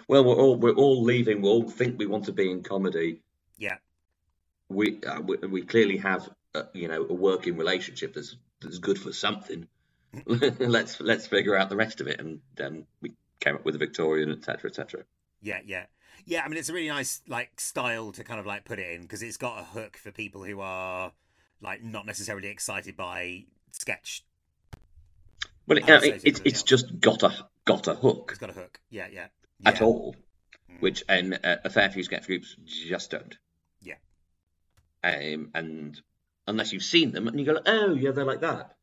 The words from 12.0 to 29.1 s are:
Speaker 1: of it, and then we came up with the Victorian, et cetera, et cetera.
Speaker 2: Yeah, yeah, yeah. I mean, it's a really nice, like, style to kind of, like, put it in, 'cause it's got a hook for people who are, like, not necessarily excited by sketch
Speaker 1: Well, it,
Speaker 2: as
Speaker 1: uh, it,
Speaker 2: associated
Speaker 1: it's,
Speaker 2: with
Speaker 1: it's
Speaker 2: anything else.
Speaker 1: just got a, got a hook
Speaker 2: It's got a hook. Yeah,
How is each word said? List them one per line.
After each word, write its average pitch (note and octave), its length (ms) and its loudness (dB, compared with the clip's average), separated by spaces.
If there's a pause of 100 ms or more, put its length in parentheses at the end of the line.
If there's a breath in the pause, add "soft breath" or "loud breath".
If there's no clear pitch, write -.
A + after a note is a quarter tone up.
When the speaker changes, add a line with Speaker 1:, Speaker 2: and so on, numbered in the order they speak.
Speaker 1:
of C2+ 60 -8
it, D2+ 120 -6
and D#2+ 200 -12 (160)
then D#2 300 -10 (160)
we D#2 120 -10 (260)
came C#2+ 160 0
up - 100 -10
with D#2 80 0
the D2+ 60 -8
Victorian, D#2 520 0
et - 120 -8
cetera, - 260 -8
et - 60 -12
cetera. - 280 -12 (380)
Speaker 2:
Yeah, G2+ 240 -10
yeah, F#2 200 -12 (400 soft breath)
yeah. E3 180 -4
I C#3 60 -6
mean, D#3 100 -6
it's D3+ 100 -8
a E3 40 -6
really E3+ 140 -4
nice, C#3+ 400 -6
like, B2 320 -8
style A2+ 520 -6
to A2+ 120 -16
kind A2+ 160 -10
of, F#2+ 60 -10
like, G2+ 200 -8
put A2+ 140 -10
it F2+ 120 -8
in, E2+ 160 -12
'cause G2+ 160 -12
it's A2+ 140 -10
got A#2 220 -8
a F2 40 -12
hook G#2+ 340 -14
for G#2 140 -18
people G2+ 320 -14
who G2 160 -10
are, F#2 520 -8 (500)
like, G2+ 220 -12
not G#2+ 220 -10
necessarily G2+ 420 -8
excited G2 480 -10
by F2+ 500 -8 (260)
sketch - 520 -10 (1400)
Speaker 1:
Well, D3+ 100 4
it, - 60 2
Speaker 2:
as - 60 6
Speaker 1:
uh, D#3 40 12
it, - 40 12
Speaker 2:
associated - 300 2
Speaker 1:
it's, C#3 120 6
Speaker 2:
with - 80 0
Speaker 1:
it's - 0 -
Speaker 2:
anything B2 60 6
else. - 100 -2
Speaker 1:
just - 380 4
got G#2+ 220 6
a, - 240 2 (180)
got - 220 2
a D#2 60 2
hook - 380 2
Speaker 2:
It's - 80 -14
got G#2 100 -10
a F#2+ 40 -14
hook. F2+ 260 -18 (100)
Yeah, F#2+ 220 -12